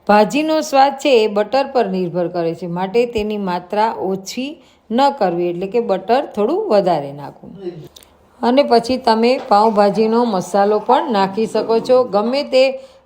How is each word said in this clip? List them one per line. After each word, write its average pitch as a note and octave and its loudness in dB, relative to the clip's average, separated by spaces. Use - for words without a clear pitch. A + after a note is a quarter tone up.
ભાજીનો C#4+ 4
સ્વાદ C4+ 2
છે D4 0
એ A3 4
બટર G#3 0
પર A#3 2
નિર્ભર F3+ -2
કરે E3+ -4
છે, F3+ -12
માટે F#3+ -2
તેની G#3+ -4
માત્રા G3+ -2
ઓછી F#3+ -6
ન C4+ 4
કરવી, F3 -2
એટલે F3 -6
કે A#3 -2
બટર G#3 0
થોડું E4 -2
વધારે F3 2
નાખવું. C#3+ -16
અને B3+ 2
પછી A#3+ 2
તમે A#3 2
પાઉંભાજીનો A3 2
મસાલો G3+ 0
પણ C4 0
નાખી G3 0
શકો A3 -2
છો, B3+ 2
ગમે A#3 -2
તે C4 2